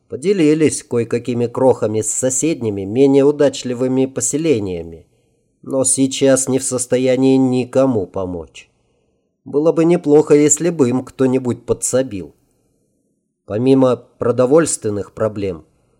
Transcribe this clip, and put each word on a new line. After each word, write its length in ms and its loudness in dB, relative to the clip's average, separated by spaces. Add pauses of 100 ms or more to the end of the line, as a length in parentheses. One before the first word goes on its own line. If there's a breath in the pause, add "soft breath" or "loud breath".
поделились 760 0
кое-какими 640 -4
крохами 540 0
с 100 -4
соседними, 720 -4
менее 400 4
удачливыми 840 0
поселениями. 1000 -4 (560)
Но 220 -2
сейчас 640 0
не 100 0
в 60 -8
состоянии 720 0
никому 720 0
помочь. 600 -10 (760)
Было 260 0
бы 140 2
неплохо, 500 4
если 360 2
бы 180 2
им 160 -2
кто-нибудь 600 -2
подсобил. 680 -4 (1120)
Помимо 500 2
продовольственных 1160 -2
проблем, 540 -6 (340)